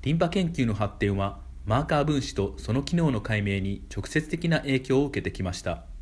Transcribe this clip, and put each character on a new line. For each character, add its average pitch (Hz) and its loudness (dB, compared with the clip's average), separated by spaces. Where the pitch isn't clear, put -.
リ 135 0
ン 165 2
パ 170 4
研 175 0
究 139 0
の 113 2
発 104 -2
展 101 2
は、 98 -4
マ 110 4
ー 156 0
カ 151 2
ー - 2
分 147 2
子 - -6
と 98 0
そ - -6
の 131 2
機 139 -2
能 165 4
の 113 0
解 107 0
明 98 2
に 98 -4
直 101 -6
接 156 0
的 170 -2
な 160 4
影 135 2
響 135 2
を 147 4
受 104 -2
け - -6
て 85 -4
き 95 -6
ま 90 0
し - -8
た。 87 -6